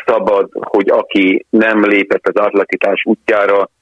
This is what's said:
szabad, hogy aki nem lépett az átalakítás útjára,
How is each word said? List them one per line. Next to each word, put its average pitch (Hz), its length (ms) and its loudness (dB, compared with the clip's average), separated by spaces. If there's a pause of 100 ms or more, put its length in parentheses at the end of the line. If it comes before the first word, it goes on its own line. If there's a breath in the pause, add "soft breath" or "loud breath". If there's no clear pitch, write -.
szabad, 101 480 0
hogy - 360 -2
aki 101 600 0
nem 110 360 2
lépett 101 420 0
az 95 140 -2
átalakítás 98 640 -2
útjára, 101 640 0 (120)